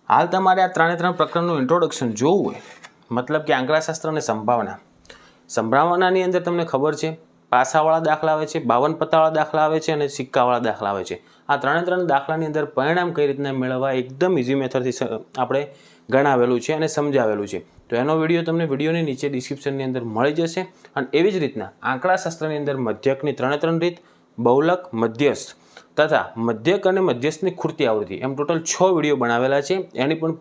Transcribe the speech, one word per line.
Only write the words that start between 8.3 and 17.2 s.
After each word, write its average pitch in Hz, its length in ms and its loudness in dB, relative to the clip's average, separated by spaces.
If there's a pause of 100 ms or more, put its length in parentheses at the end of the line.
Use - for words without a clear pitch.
આવે 156 160 -2
છે, 165 80 -4 (120)
બાવન 143 300 2
પત્તાવાળા 160 360 2
દાખલા 156 300 2
આવે 160 180 0
છે 165 80 0
અને 147 220 0
સિક્કાવાળા 123 520 0
દાખલા 104 260 -2
આવે 95 160 -4
છે. 90 80 -6 (320)
આ 143 120 2
ત્રણે 147 260 0
ત્રણ 180 260 -2
દાખલાની 156 360 -2
અંદર 151 160 -2 (120)
પરિણામ 170 400 0
કઈ 147 120 2
રીતના 135 320 -4
મેળવવા 131 400 -2
એકદમ 135 400 -2
ઇઝી 131 220 0
મેથડથી 127 340 -2
સ-, 113 240 -4 (220)
આપણે 135 180 0 (480)
ગણાવેલું 127 560 4
છે 156 80 0
અને 156 140 0
સમજાવેલું 127 640 0